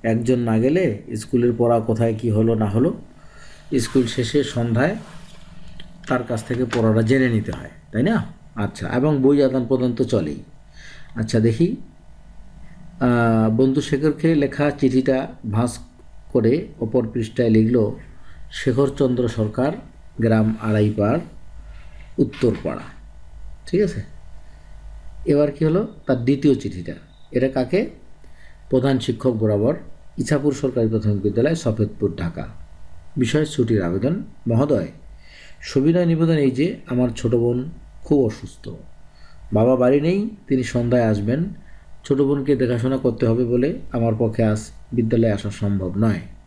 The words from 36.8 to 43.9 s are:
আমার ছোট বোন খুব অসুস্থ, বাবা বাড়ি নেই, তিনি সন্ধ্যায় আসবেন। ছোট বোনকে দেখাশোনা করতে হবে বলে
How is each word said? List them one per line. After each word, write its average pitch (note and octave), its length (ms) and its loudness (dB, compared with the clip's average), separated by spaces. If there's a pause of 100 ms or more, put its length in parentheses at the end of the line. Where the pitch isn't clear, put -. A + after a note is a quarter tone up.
আমার B2 300 0
ছোট A#2 180 0
বোন A#2+ 360 0 (340)
খুব C#3 200 4
অসুস্থ, - 440 -6 (840)
বাবা A#2 240 6
বাড়ি B2 240 4
নেই, G3 300 0 (180)
তিনি C3 140 2
সন্ধ্যায় A#2+ 440 2
আসবেন। A2 380 0 (600)
ছোট C#3 160 2
বোনকে C#3+ 360 2
দেখাশোনা B2 400 0
করতে B2+ 300 0
হবে A#2 180 2
বলে B2 340 0 (140)